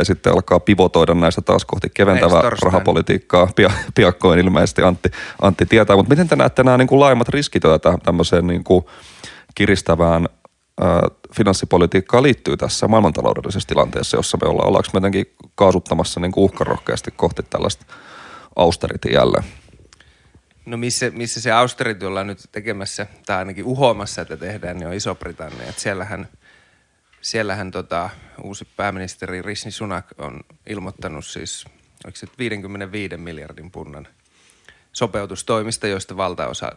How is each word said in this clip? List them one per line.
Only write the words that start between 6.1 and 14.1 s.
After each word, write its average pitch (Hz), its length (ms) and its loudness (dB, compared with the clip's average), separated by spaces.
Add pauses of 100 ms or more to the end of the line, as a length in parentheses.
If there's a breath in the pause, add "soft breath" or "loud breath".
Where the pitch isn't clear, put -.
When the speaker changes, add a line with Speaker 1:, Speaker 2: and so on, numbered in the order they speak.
Speaker 1:
te 156 80 2
näette 131 280 4
nämä 127 140 6
niinku 127 220 4
laajemmat 131 300 4
riskit, - 340 -2
joita 78 280 4
tä-, 87 120 2
tämmöiseen 85 440 2
niinku 87 420 2 (680 loud breath)
kiristävään, 85 720 2 (540)
öö, 90 60 2 (480)
finanssipolitiikkaan 95 880 2
liittyy 76 340 2
tässä - 300 -4
maailmantaloudellisessa 98 840 0
tilanteessa, - 480 0